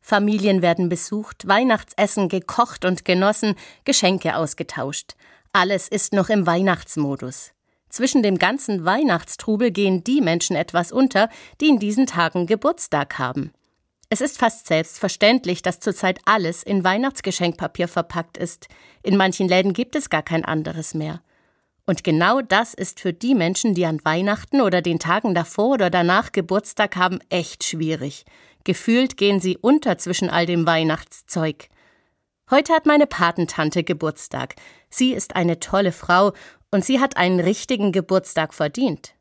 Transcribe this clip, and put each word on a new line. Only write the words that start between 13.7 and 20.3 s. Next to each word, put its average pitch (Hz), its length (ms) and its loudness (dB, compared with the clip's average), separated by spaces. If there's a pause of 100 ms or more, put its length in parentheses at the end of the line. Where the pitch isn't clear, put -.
Es 202 120 -2
ist - 180 -2
fast - 280 -2
selbstverständlich, 185 960 0
dass - 180 -4
zurzeit 185 460 -2
alles 190 360 0
in 196 220 -2
Weihnachtsgeschenkpapier 185 1040 -2
verpackt 170 480 -6
ist. - 320 -8 (340)
In 202 140 2
manchen 190 320 2
Läden 185 240 2
gibt 247 240 -4
es 285 140 -4
gar 156 120 0
kein 165 220 -2